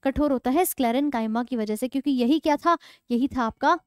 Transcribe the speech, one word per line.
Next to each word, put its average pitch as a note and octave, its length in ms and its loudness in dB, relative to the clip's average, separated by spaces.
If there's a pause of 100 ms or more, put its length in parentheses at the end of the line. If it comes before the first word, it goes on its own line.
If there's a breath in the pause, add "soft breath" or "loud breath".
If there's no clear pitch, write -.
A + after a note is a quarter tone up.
कठोर C#4 280 0
होता B3 200 0
है F4 140 2
स्क्लेरेनकाइमा A#3+ 760 -2
की B3 120 -6
वजह G#3+ 200 -2
से, B3+ 120 -4
क्योंकि C#4 260 -2
यही B3+ 260 2
क्या D4 180 0
था? E4+ 200 2 (320 loud breath)
यही A#3+ 180 0
था B3+ 160 -2
आपका C#4 440 0